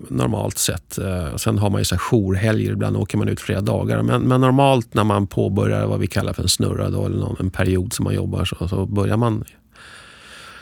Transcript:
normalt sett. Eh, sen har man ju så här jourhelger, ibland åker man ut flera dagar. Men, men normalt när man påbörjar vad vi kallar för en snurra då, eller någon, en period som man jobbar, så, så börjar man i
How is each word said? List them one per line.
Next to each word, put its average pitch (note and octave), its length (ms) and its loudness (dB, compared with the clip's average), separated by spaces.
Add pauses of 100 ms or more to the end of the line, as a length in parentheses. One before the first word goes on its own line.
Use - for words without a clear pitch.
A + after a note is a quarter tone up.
normalt G#2 480 -2
sett. - 400 -4
Eh, F2+ 380 -4
sen A2 220 0
har G#2 120 2
man G2+ 120 0
ju G2+ 40 0
så F#2 100 0
här F2 40 0
jourhelger, G#2 720 2
ibland G#2 260 -2
åker G#2 200 -2
man G#2 100 0
ut G#2 140 -2
flera G2 200 -2
dagar. G#2+ 400 0
Men, A#2 200 2
men B2+ 200 4
normalt C3 520 4
när A2 100 2
man G2+ 240 2
påbörjar G#2 580 0
vad G#2 140 0
vi G2+ 80 0
kallar G2+ 260 -2
för F2+ 100 -6
en F2+ 60 0
snurra G2 400 0
då, G2 160 -2
eller G2 120 -2
någon, G2+ 220 -2
en F#2 100 -2
period F#2+ 440 0
som - 100 -2
man G2 120 0
jobbar, F#2+ 300 -2
så, - 220 -4
så F#2+ 180 -2
börjar G2+ 320 0
man A2+ 300 0
i - 60 -20 (1080)